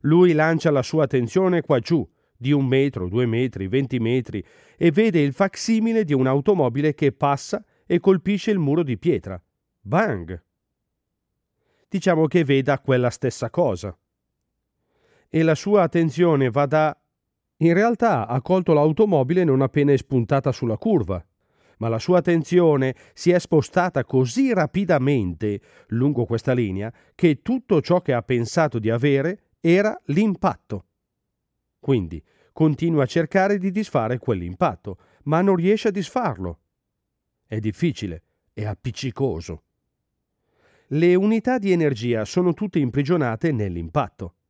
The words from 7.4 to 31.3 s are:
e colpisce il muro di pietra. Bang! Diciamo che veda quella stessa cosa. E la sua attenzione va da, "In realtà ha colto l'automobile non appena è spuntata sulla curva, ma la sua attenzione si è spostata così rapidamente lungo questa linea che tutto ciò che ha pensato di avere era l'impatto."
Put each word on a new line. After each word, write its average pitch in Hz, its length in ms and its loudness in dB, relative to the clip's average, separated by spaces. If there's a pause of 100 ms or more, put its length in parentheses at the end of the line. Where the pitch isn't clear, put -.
e 170 140 0
colpisce 190 520 0
il 202 80 0
muro 156 240 0
di 123 140 -4
pietra. 98 440 -4 (380)
Bang! 101 640 -4 (1400)
Diciamo 165 400 2
che 170 160 2
veda 135 360 2
quella 123 300 2
stessa 127 400 -6
cosa. 104 480 -4 (1300)
E 165 140 0
la 160 120 2
sua 202 280 2
attenzione 156 640 2
va 139 160 0
da, 156 360 0 (560)
"In 170 160 2
realtà 208 540 0
ha 123 140 -2
colto 180 320 0
l'automobile 156 720 2
non 135 160 2
appena 143 320 2
è 135 40 4
spuntata 131 540 0
sulla 113 260 -4
curva, 98 480 -2 (520)
ma 113 100 -4
la 113 120 -2
sua 180 180 2
attenzione 165 760 2 (200)
si - 180 0
è 175 80 4
spostata 165 640 0
così 135 500 0
rapidamente 131 1080 0 (260)
lungo 120 380 0
questa - 260 -4
linea 110 400 -2 (240)
che 160 260 2
tutto 220 380 0
ciò 175 220 0
che 151 100 -4
ha 120 100 0
pensato 123 580 -2
di 110 100 -2
avere 139 600 -2 (100)
era 196 360 2 (100)
l'impatto." 180 800 -2 (920)